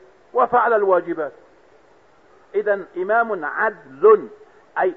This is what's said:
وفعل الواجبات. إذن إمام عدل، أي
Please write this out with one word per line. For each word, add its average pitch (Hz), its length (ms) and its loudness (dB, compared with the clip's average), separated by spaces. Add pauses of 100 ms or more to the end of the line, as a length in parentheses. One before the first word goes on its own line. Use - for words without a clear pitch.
(320)
وفعل 233 400 2
الواجبات. 170 580 -2 (1200)
إذن 202 300 -2 (120)
إمام 214 480 -2
عدل، 185 840 0 (500)
أي 185 180 0